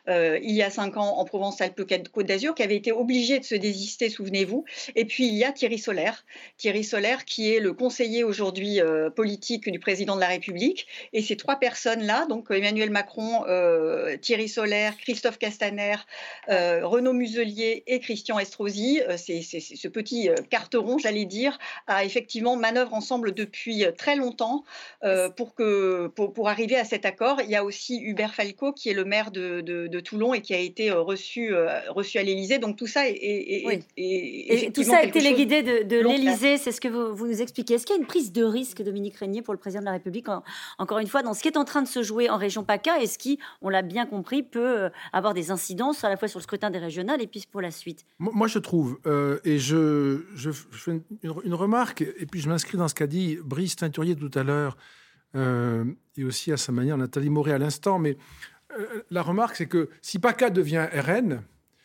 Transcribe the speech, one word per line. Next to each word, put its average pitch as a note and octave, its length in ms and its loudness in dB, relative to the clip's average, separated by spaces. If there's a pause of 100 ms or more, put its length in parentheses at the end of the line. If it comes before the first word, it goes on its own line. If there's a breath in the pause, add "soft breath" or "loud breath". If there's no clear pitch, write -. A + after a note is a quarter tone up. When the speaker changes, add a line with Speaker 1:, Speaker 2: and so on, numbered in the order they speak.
Speaker 1:
euh, E3+ 360 4
il A3 120 0
y G#3+ 80 6
a G3 60 2
cinq G3 300 -4
ans G3+ 180 2
en F#3 80 2
Provence-Alpes-Côte F#3+ 1000 -2
d'Azur, G3+ 280 0
qui C#4+ 80 0
avait G#3 140 2
été G#3 160 0
obligé B3 460 2
de C4 60 -8
se - 100 -4
désister, G#3 560 -2
souvenez-vous. G3 560 -2 (300 loud breath)
Et A3+ 100 4
puis, B3 220 2
il G#3+ 60 0
y G#3+ 100 4
a C#4 80 2
Thierry A#3 260 0
Solaire. G3+ 480 -2 (320 loud breath)
Thierry G#3+ 260 0
Solaire, A3 400 0
qui A3 300 0
est A3+ 40 6
le G3+ 140 2
conseiller A#3 500 0
aujourd'hui, G3+ 600 0
euh, D#3+ 260 4
politique G#3+ 600 -2
du E3+ 80 -4
président G3 360 0
de G3 60 0
la F#3 60 4
République. F3+ 600 0 (280 loud breath)
Et A3 80 2
ces G#3+ 160 -2
trois C#4 180 -2
personnes-là, A#3+ 720 0
donc A3+ 240 -4
Emmanuel G#3 400 2
Macron, A3 580 0
euh, D#3+ 720 2
Thierry A3 280 0
Solaire, G#3 520 0
Christophe A3+ 400 -2
Castaner, G#3 580 -2 (540 loud breath)
euh, F3 360 4
Renaud B3 280 4
Muselier A3+ 720 0
et B3 120 2
Christian A3 400 -4
Estrosi, G#3 720 0
euh, F3 80 0
c'est, E3+ 240 -6
c'est, E3 200 -10
c'est - 160 -14
ce F#3 120 -8
petit, G#3+ 400 -2
euh, E3 60 6 (160)
carteron, A#3 480 0
j'allais G#3 260 0
dire, A#3+ 340 -2 (280 loud breath)
a G3 180 2
effectivement A#3 520 -2
manœuvre A#3+ 360 2
ensemble A3 400 -2
depuis, G#3 540 -2
euh, E3+ 60 4
très C#4+ 240 0
longtemps, B3 480 0 (380 loud breath)
euh, F#3+ 280 2
pour A3+ 240 -8
que, F#3+ 600 2
pour, G3+ 200 -2
pour G#3 160 0
arriver G#3+ 260 0
à A#3+ 80 4
cet G#3+ 220 -2
accord. B3 360 2
Il G#3+ 60 -4
y G#3 80 2
a G#3 80 2
aussi G3+ 380 -6
Hubert G#3+ 320 -2
Falco, G#3+ 400 -2
qui A#3+ 160 -4
est G3 40 2
le F#3+ 120 0
maire G#3 240 0
de, F3+ 320 -6
de, E3+ 320 -6
de F3 60 -4
Toulon G#3+ 340 0
et G#3+ 80 -2
qui G3+ 120 -4
a F3+ 40 2
été, F3+ 320 -2
euh, F3 100 4
reçu, G3 540 -2
euh, E3 140 4 (220)
reçu G3 280 -2
à G3+ 40 2
l'Élysée. G3 360 2
Donc G#3+ 180 -4
tout A#3+ 120 -8
ça C#4 200 2
est, G#3+ 60 0
est, G3+ 480 -4
est, A#3 40 -4
Speaker 2:
Oui. A3+ 80 0 (220)
Speaker 1:
est, F3+ 60 -6
est F#3 640 0
Speaker 2:
Et G#3+ 60 -6
tout - 100 -2
Speaker 1:
effectivement - 120 4
Speaker 2:
ça E4+ 40 12
est D#4 120 4
Speaker 1:
quelque - 40 -2
chose D#4+ 80 4
Speaker 2:
téléguidé C#4 400 6
de, A#3 260 2
de A#3 140 4
Speaker 1:
long A#3 80 6
terme. C4+ 140 4
Speaker 2:
l'Élysée, C4+ 340 4
c'est B3 140 -4
ce A#3 80 -8
que C4 80 -2
vous, A#3 260 -2
vous G#3+ 120 -6
nous A3+ 140 0
expliquez. A#3+ 340 -2
Est-ce A#3 120 2
qu'il G#4 100 2
y - 20 4
a D#4+ 40 2
une A#3 60 -4
prise B3 240 0
de A3+ 120 4
risque, A3+ 380 -2
Dominique G3+ 340 -4
Régnier, G3+ 240 -4
pour A3 140 -6
le F#3 60 -6
président G3+ 200 -8
de G3 60 -6
la G3 60 -2
République, F#3 360 -6
en-, F#3 140 -4 (360 loud breath)
encore G3 200 -2
une A3 80 -2
fois, C4+ 160 0
dans A#3 120 -2
ce - 80 -8
qui D#4+ 60 2
est D#4 80 0
en C#4+ 80 4
train - 180 0
de C4 60 -2
se B3+ 140 -2
jouer A3 260 2
en A3 80 0
région G3 280 -2
paca A#3+ 360 2
et A#3 60 2
ce - 120 -4
qui, C#4 200 -2 (240 loud breath)
on F#3+ 60 -4
l'a F#3+ 140 4
bien F#3 240 -2
compris, G#3+ 360 -4
peut, A#3+ 420 0
euh, F3+ 40 0 (240 loud breath)
avoir G3+ 220 2
des F3 160 -4
incidences G3 540 -2
à G#3+ 40 4
la G3 80 0
fois G#3+ 120 -2
sur G3+ 120 -10
le - 20 -14
scrutin G#3 280 -4
des F#3 80 -4
régionales F3+ 440 -2
et G#3+ 60 -4
puis G3+ 220 -14
pour G3+ 100 -8
la F3 100 -4
suite ? - 340 -12 (140)
Speaker 3:
Moi, G3 160 -2
moi, A3+ 140 4
je A3 100 0
trouve, C#3 480 0
euh, C#3+ 380 2
et D3+ 140 4
je, D3 640 2 (100)
je C#3+ 160 -6
f-, C#3+ 220 -8
je - 60 -18
fais - 140 -6
une, E3 100 -4 (200)
une, D#3+ 120 -6 (100)
une F3 100 -2
remarque, G#3 480 2
et - 240 -6
puis F3 140 -8
je C#3+ 80 -2
m'inscris E3 300 0
dans F3 100 2
ce - 60 -4
qu'a D3+ 120 0
dit E3 380 -2
Brice D3+ 320 -4
Teinturier E3 400 -2
tout C#3+ 180 -6
à C#3 80 2
l'heure, C#3+ 340 0 (600 soft breath)
euh, A#2+ 480 2 (320)
et C3+ 80 -6
aussi C3 280 -2
à D3 40 0
sa - 160 -2
manière C3 240 2
Nathalie C3+ 340 0
Moret D3 220 2
à C#3 60 2
l'instant, D3+ 400 0
mais, D3 180 0 (640 loud breath)
euh, G#3+ 320 -8
la F3 120 -2
remarque, G#3+ 340 0
c'est E3+ 100 -4
que E3 220 0 (140 loud breath)
si - 160 -6
paca A#3 320 4
devient D#3+ 420 2
R C#3+ 160 0
N, F3 340 2 (420)